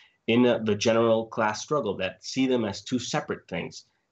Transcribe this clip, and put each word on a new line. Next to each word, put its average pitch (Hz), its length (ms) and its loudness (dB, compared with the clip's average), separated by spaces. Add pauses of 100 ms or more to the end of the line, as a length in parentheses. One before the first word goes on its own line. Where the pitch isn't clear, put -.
(260)
in, 123 200 6
uh, 117 120 4
the 110 160 0
general 113 520 2
class 107 360 -2
struggle, 107 360 -2
that - 260 -6
see 131 220 0
them 123 180 2
as - 180 -6
two 127 160 -4
separate - 500 -6
things. - 360 -8 (280)